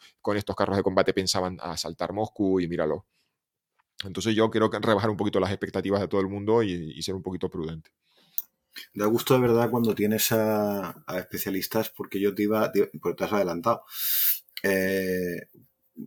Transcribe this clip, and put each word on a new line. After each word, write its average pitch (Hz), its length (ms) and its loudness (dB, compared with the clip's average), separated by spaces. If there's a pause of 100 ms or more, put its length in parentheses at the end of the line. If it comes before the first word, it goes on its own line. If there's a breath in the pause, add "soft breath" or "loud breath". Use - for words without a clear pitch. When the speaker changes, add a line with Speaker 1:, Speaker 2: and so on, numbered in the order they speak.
(200 soft breath)
Speaker 1:
con 104 160 -2
estos 98 200 -4
carros 95 200 2
de 98 60 2
combate 95 320 4
pensaban 92 460 -2
asaltar 85 520 -6
Moscú 98 460 2
y 87 80 0
míralo. 80 400 -2 (1000)
Entonces 98 300 -2
yo 110 160 4
creo 110 180 4
que 104 120 0
rebajar 107 300 4
un 104 60 -2
poquito 101 220 0
las 95 140 2
expectativas 98 480 -2
de 92 80 -2
todo 98 120 0
el 95 60 0
mundo 104 380 0
y, 95 80 -2
y 80 300 -8
ser 95 120 -6
un 92 80 -8
poquito 90 260 -6
prudente. 156 440 -8 (1040 loud breath)
Speaker 2:
Da 101 120 0
gusto 117 280 4
de 127 60 4
verdad 117 300 4
cuando 117 240 2
tienes 107 380 2
a, 104 720 0
a 92 120 -6
especialistas, 95 720 -4
porque - 280 -10
yo 101 160 2
te 104 80 0
iba, 107 300 2
te, - 180 2 (100)
porque 87 160 -2
te 98 80 -2
has 92 80 -4
adelantado. 95 520 0 (800 loud breath)
Eh, 95 840 0 (600)